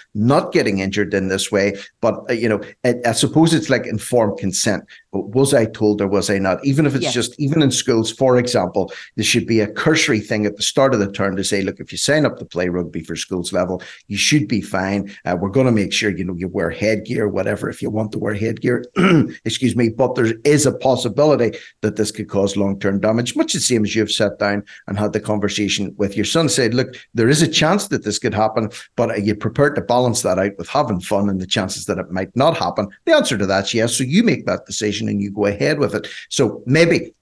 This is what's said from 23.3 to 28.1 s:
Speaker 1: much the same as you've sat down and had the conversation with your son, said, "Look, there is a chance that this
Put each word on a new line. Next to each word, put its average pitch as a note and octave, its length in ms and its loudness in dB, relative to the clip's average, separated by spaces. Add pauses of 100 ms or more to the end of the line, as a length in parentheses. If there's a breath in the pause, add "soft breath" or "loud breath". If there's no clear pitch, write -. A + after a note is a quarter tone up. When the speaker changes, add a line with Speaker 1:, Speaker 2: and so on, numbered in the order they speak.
Speaker 1:
much D#4+ 160 -2
the C#3+ 80 -2
same A2+ 240 2
as G2+ 100 -4
you've G#2+ 180 0
sat G2+ 260 0
down G2+ 260 -2 (220 loud breath)
and G2+ 120 -4
had G2+ 140 0
the A2 80 -2
conversation G2+ 800 -2
with G2 180 -2
your G#2 100 0
son, E3 220 2
said, A#2+ 260 2
"Look, C3 200 -2 (200 loud breath)
there A#2 140 4
is D3+ 140 4
a D3 60 4
chance F#3 400 0
that B2 160 -4
this G#2 140 -4